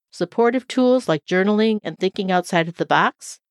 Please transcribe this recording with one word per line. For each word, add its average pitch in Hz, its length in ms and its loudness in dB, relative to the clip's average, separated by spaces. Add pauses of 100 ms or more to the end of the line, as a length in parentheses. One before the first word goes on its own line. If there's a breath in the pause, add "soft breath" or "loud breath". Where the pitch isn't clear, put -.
supportive 233 580 -2
tools 254 400 2
like 156 180 -2
journaling 208 580 0
and 160 160 -10
thinking 185 320 -4
outside 175 360 0
of 170 100 -12
the 165 80 -4
box, - 540 -2 (120)